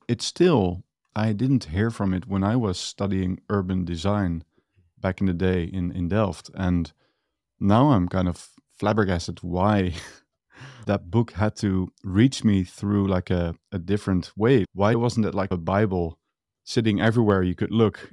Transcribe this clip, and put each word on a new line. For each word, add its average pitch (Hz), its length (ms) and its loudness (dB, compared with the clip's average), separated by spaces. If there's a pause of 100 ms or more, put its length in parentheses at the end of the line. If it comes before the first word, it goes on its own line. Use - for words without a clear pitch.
it's 117 180 -2
still, 104 600 2 (320)
I 110 160 0
didn't 127 320 0
hear 101 260 -2
from 98 240 -2
it 90 120 -6
when 98 180 -2
I 110 120 2
was 104 220 -2
studying 95 720 -4
urban 95 360 -2
design 87 600 -2 (540)
back 95 220 -4
in 98 60 0
the 90 80 2
day 90 300 0
in, 90 280 -6
in 87 160 -4
Delft. 101 460 -2
And 90 380 -2 (680)
now 113 320 4
I'm 87 180 2
kind 90 200 0
of - 200 -8 (300)
flabbergasted 98 640 -2
why 90 520 0 (480)
<laughs> - 440 -20
that 90 240 -2
book 113 220 0
had 107 240 -2
to 95 360 -2 (100)
reach 107 420 2
me 98 200 4
through, 101 420 -2
like, 92 240 0
a, 87 240 0 (160)
a 98 80 -6
different 92 580 -2
way. 110 360 4
Why 101 220 2
wasn't 117 320 0
it, - 80 -4
like, 98 160 -2
a 92 80 -2
Bible 90 600 -2 (460)
sitting 110 360 0
everywhere 107 420 4
you 90 120 0
could - 160 -4
look 110 420 0